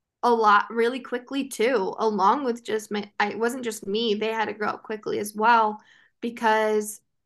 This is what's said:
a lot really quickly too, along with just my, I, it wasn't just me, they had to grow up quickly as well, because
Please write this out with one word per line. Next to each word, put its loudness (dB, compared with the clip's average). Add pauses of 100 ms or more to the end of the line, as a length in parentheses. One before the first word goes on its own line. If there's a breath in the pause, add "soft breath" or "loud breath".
(220)
a 4
lot 4
really 0
quickly -6
too, 0
along 2
with -4
just -6
my, -6 (100)
I, 0
it -8
wasn't -2
just -8
me, 0
they -2
had -2
to -8
grow -4
up -10
quickly -6
as -8
well, 2 (420 soft breath)
because 0 (240)